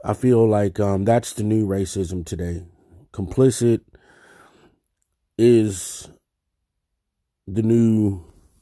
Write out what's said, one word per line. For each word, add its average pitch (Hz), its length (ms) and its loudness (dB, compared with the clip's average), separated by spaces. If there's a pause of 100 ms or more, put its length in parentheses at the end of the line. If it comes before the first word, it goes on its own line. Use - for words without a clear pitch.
I 107 80 -2
feel 117 340 2
like, 104 320 0
um, 98 240 0
that's 113 300 0
the 107 100 -6
new 107 240 0
racism 92 580 -4
today. 87 380 -8 (480)
Complicit 117 680 0 (1600)
is 110 680 2 (1400)
the 107 180 -4
new 110 600 2 (380)